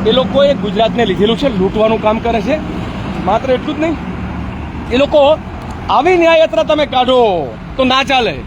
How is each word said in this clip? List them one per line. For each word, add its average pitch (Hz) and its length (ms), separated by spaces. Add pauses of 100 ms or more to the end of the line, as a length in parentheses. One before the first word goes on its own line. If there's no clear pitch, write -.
એ 220 80
લોકોએ 269 420
ગુજરાતને 208 500
લીધેલું 202 340
છે 254 200
લૂંટવાનું 214 440
કામ 214 160
કરે 233 220
છે. 254 180 (680)
માત્ર 226 260
એટલું 262 260
જ 285 40
નહીં, 320 160 (960)
એ 233 40
લોકો 285 420 (520)
આવી 285 260
ન્યાયયાત્રા 320 460
તમે 302 240
કાઢો 240 640 (280)
તો 262 80
ના 262 180
ચાલે. 254 320 (120)